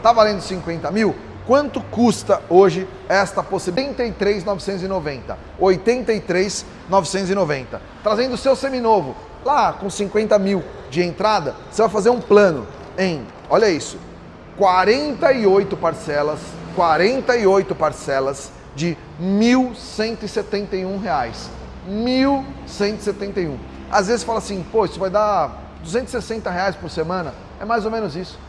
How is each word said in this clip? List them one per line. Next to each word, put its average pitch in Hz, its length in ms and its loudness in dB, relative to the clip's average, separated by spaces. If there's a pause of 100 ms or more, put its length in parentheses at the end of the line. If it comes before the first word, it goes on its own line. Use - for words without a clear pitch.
Tá 226 80 8
valendo 214 300 6
cinquenta 165 500 -6
mil? 202 240 2 (320)
Quanto 269 340 4
custa 208 680 2
hoje 185 360 6 (220)
esta 190 340 2
possibilidade? 185 600 -4
Oitenta 247 40 0
e 226 60 -4
três 202 320 -2
novecentos 196 400 -4
e 190 40 -6
noventa. 143 500 -6 (200)
Oitenta 196 540 2
e 214 80 2
três 185 460 -2 (240)
novecentos 185 400 0
e 190 60 2
noventa. 147 460 -2 (220)
Trazendo 226 300 0
o 233 40 -4
seu 269 160 2
seminovo, 226 640 0 (300)
lá 254 260 4
com - 180 -6
cinquenta 208 480 0
mil 196 240 2 (300)
de 151 100 0
entrada, 180 540 0 (160)
você - 100 0
vai 220 80 6
fazer 202 200 2
um 247 100 2
plano 180 480 6 (300)
em, 170 280 -2 (240)
olha 202 200 4
isso, 143 280 -2 (600)
quarenta 220 760 4
e 240 160 4
oito 196 300 4
parcelas, 151 640 -2 (360)
quarenta 196 640 4
e 220 100 4
oito 190 260 4
parcelas 139 760 -2 (240)
de 156 220 -2 (200)
mil 226 560 2
cento 220 500 -6
e 208 40 -6
setenta 202 480 -4
e 185 100 -2
um 190 140 -4
reais. 143 500 -4 (380)
Mil 262 580 2 (200)
cento 202 340 -4
e - 40 -12
setenta 202 360 -4
e 175 80 0
um. 139 100 -6 (320)
Às 196 180 2
vezes 226 160 0
fala 226 160 -2
assim, 190 300 -6
"Pô, 220 140 2
isso 180 160 -4
vai 190 100 -2
dar 190 720 0
duzentos 214 320 -4
e 247 60 -2
sessenta 208 320 -6
reais 180 240 -2
por 165 140 -12
semana." 165 440 -4 (240)
É - 60 -10
mais 214 220 0
ou 220 60 -2
menos 214 260 -4
isso. 180 200 -10 (120)